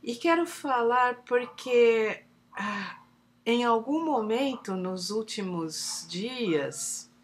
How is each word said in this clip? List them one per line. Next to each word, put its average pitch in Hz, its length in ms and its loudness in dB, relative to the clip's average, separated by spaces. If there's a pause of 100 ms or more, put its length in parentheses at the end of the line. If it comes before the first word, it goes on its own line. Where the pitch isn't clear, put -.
E 240 120 -4
quero 330 300 2
falar 247 800 0
porque, 240 960 2 (340)
ah, 202 440 -6 (440)
em 240 200 2
algum 240 420 2
momento 240 720 0
nos 185 340 -4
últimos 185 1000 -4
dias 180 1040 -4 (120)